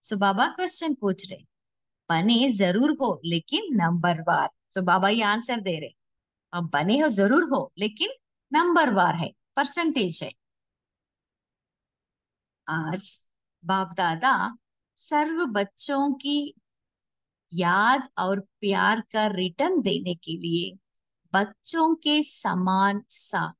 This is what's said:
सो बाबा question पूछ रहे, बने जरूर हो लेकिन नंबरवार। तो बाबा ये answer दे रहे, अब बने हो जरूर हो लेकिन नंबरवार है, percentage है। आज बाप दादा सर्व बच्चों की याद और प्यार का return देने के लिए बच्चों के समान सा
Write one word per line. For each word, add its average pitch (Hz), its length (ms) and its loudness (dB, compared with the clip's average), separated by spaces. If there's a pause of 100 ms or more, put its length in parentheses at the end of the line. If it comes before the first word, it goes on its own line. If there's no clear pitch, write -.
सो 214 120 -6
बाबा 202 340 2
question 330 460 -4
पूछ 190 340 -4
रहे, - 140 -16 (640)
बने 226 400 4
जरूर 202 500 2
हो 220 240 -2
लेकिन 269 520 -4
नंबरवार। 165 720 0 (260)
तो 190 80 -2
बाबा 180 260 4
ये 226 160 2
answer 233 360 -2
दे 180 180 -4
रहे, 143 120 -10 (640)
अब 175 200 -4
बने 180 260 2
हो 311 120 2
जरूर 226 400 2
हो 220 100 0 (180)
लेकिन 214 320 -4 (420)
नंबरवार 285 640 4
है, 165 140 -4 (260)
percentage 285 680 0
है। - 80 -8 (2250)
आज 160 460 -4 (520)
बाप 185 320 -2
दादा 175 360 0 (680)
सर्व 311 500 -2
बच्चों 277 640 -2
की 285 400 -4 (1000)
याद 202 560 2 (100)
और 190 220 -2
प्यार 196 600 0 (120)
का 214 140 2
return 208 560 0
देने 170 320 -2
के 165 240 -8
लिए 175 380 -4 (560)
बच्चों 320 640 0
के 302 260 2
समान 190 880 0
सा 165 500 -2